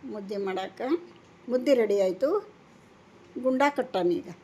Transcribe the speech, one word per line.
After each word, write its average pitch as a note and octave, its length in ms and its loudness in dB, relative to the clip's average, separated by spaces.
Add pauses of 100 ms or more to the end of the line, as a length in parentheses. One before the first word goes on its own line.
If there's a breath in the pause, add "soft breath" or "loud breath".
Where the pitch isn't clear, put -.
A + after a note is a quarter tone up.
(120)
ಮುದ್ದೆ G3+ 340 -8
ಮಾಡಾಕ. F#3+ 340 -6 (680)
ಮುದ್ದೆ B3+ 300 2
ರೆಡಿ G3+ 260 4
ಆಯ್ತು, F#3+ 240 0 (1160)
ಗುಂಡ C4 160 2 (160)
ಕಟ್ಟಾನ F3+ 420 0
ಈಗ. - 80 -14 (160)